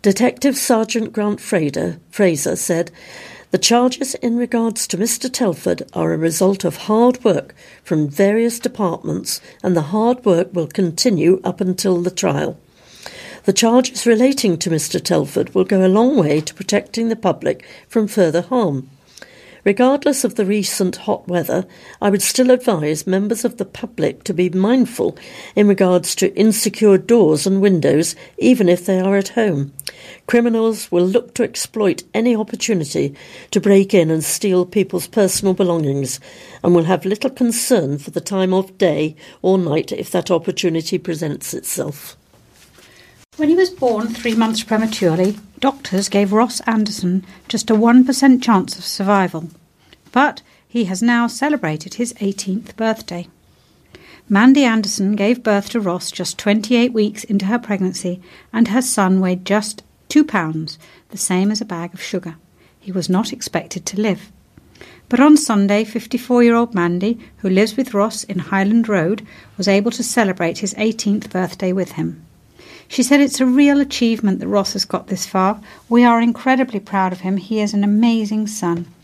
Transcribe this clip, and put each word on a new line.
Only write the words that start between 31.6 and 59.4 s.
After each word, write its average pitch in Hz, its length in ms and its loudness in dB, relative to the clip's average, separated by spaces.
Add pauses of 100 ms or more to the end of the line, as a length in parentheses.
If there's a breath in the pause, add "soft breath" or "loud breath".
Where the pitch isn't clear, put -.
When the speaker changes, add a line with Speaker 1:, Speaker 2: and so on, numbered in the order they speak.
Speaker 1:
any 233 220 2
opportunity 165 800 -4 (360 loud breath)
to 190 100 2
break 196 320 4
in 170 180 4
and 160 120 0
steal 180 420 0
people's 185 420 -2
personal 196 460 0
belongings, 156 640 -2 (440 loud breath)
and 180 120 4
will 170 80 4
have 180 220 0
little 208 240 -2
concern 214 680 0
for - 140 -12
the 170 100 -6
time 190 320 -2
of 190 240 -2
day 156 380 0 (260 loud breath)
or 190 160 2
night 165 340 -2
if - 200 -8
that 180 200 -2
opportunity 165 640 -2
presents 160 560 -8
itself." - 600 -10 (1200 soft breath)
Speaker 2:
When 302 140 0
he 330 60 6
was 370 140 4
born 233 380 -2
three 226 260 -4
months 220 300 0
prematurely, 208 720 0 (220)
doctors 262 500 -2
gave 202 240 0
Ross 233 280 0
Anderson 196 600 -2 (240 loud breath)
just - 220 -4
a 226 60 4
one 233 280 6
percent 262 380 4
chance - 380 0
of - 40 -18
survival. 185 680 -2 (600 soft breath)
But 277 300 0 (260 soft breath)
he 240 180 -2
has 185 180 -4
now 240 240 2
celebrated 190 680 -4
his 240 240 -6
eighteenth 196 560 -6
birthday. 220 520 -6 (1000 loud breath)
Mandy 254 360 6
Anderson 214 520 0
gave 220 280 0
birth 202 260 0
to 240 100 -4
Ross 180 300 -4
just - 300 -8
twenty-eight 233 540 0
weeks 214 320 -2
into 196 200 -2
her 233 140 -2
pregnancy, 185 600 -4 (320 loud breath)
and 226 180 0
her 233 120 0
son 190 380 2
weighed 185 260 -2